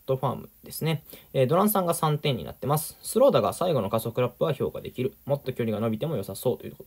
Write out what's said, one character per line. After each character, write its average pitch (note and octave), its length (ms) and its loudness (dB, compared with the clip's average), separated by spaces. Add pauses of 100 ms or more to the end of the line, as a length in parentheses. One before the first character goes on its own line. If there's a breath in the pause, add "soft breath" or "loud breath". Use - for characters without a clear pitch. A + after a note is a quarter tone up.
ト C3+ 120 0
フ C3 100 -2
ァ B2 60 0
ー - 20 -6
ム - 140 -12 (160)
で - 80 -16
す - 120 -6
ね。 D#3+ 200 -2 (280 loud breath)
え C3+ 120 4
ー、 - 20 4
ド C#3+ 100 2
ラ F#3+ 60 6
ン G#3+ 80 6
さ G3+ 120 2
ん F3 40 0
が E3 80 2
三 D3+ 240 2
点 C#3+ 180 0
に F2 60 -6
な - 80 -10
っ - 60 -12
て - 100 -8
ま C#3+ 100 2
す。 - 260 -6
ス - 180 0
ロ C#4 80 8
ー - 20 6
ダ C#3+ 100 6
が G2 120 2
最 F3 200 0
後 B2+ 100 2
の F#2+ 60 -2
加 A2+ 120 0
速 A#2 200 -4
ラ B2 60 2
ッ - 40 -2
プ - 120 -6
は D#3+ 100 2
評 A2+ 200 -2
価 - 80 -10
で - 100 -10
き - 100 -6
る。 B2 140 -4 (120)
も C#3 100 0
っ C#3+ 60 -6
と C3 100 -6
距 B2 120 -2
離 A2 80 0
が G#2 80 -2
伸 A2+ 100 0
び A2 100 -2
て D3+ 60 -2
も D#3+ 100 -2
良 F#2+ 80 -4
さ F#2+ 100 -8
そ A#2 200 0
う - 40 -8
と - 80 -12
い - 40 -12
う - 20 -
と - 60 -18
こ - 80 -16